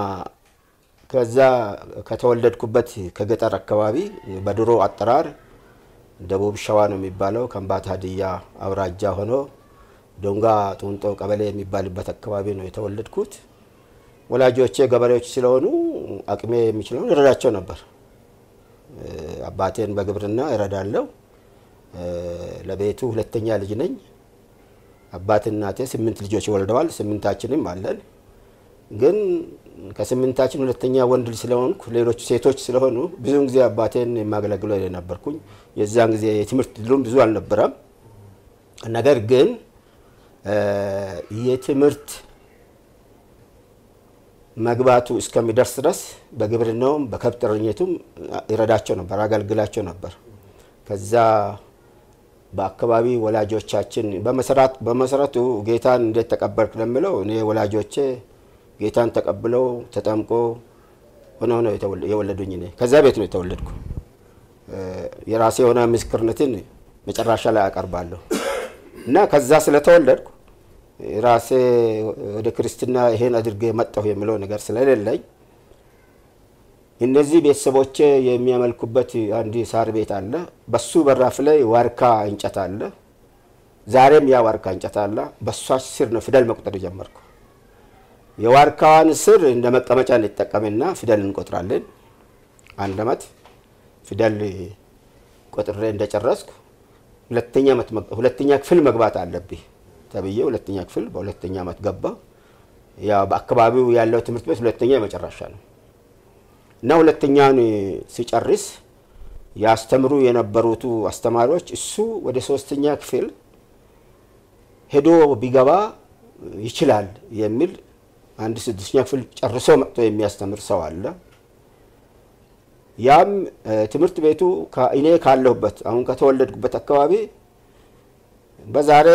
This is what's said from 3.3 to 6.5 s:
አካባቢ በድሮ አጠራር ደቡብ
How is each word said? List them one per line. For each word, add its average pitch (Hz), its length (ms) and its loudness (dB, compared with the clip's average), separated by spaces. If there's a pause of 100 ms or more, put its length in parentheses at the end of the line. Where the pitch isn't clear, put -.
አካባቢ 107 400 -2 (460)
በድሮ 101 280 0 (100)
አጠራር 107 480 0 (920)
ደቡብ 98 380 -4